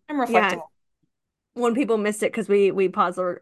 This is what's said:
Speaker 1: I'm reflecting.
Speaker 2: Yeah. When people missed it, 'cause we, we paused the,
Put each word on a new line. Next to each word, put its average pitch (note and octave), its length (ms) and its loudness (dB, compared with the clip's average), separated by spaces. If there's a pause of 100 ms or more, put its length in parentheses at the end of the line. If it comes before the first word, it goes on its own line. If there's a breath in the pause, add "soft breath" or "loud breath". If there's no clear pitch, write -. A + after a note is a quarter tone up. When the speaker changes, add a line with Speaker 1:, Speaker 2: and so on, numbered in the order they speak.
Speaker 1:
I'm D4 140 -4
reflecting. G#3+ 380 2
Speaker 2:
Yeah. - 1000 -20
When A#3 140 2
people A3+ 220 0
missed G#3 260 -2
it, - 80 0
'cause G#3+ 160 -6
we, G3 240 4
we F#3+ 160 2
paused F#3 300 -2
the, F3+ 240 -4